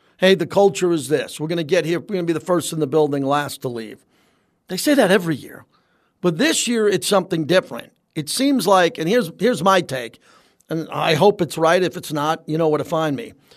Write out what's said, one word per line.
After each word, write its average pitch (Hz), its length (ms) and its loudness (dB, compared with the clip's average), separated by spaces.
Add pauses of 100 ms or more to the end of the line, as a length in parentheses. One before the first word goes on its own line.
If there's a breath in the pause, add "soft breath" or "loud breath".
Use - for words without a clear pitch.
(160)
"Hey, 190 180 4
the 170 120 -2
culture 196 460 2
is 143 160 -4
this. 135 300 -2
We're 151 80 -6
gonna 170 160 -4
get 156 220 0
here. 165 160 -2
We're 190 160 -8
gonna 175 80 -2
be 165 80 0
the 156 80 -2
first 165 320 -2
in 160 80 -4
the 147 80 0
building, 143 360 0
last 143 380 -2
to 135 60 -4
leave." 113 360 -12 (640)
They 185 80 -8
say 294 180 2
that 208 180 4
every 170 240 2
year. - 280 -16 (560)
But 175 180 0
this 294 280 0
year, 226 220 0
it's 185 180 0
something 180 380 0
different. 175 480 -2 (220)
It 147 140 -8
seems 262 380 0
like, 180 320 4
and 160 100 -2
here's, 208 300 0
here's 208 260 0
my 190 160 4
take, 123 380 -8 (500 soft breath)
and 160 240 -6
I 156 220 0
hope 196 260 4
it's - 160 -4
right. 165 260 2
If 175 140 -4
it's 143 160 -12
not, 156 340 -2
you 156 120 -4
know 160 100 2
where 151 80 0
to 139 80 -2
find 160 320 -2
me. 117 160 -12 (240 soft breath)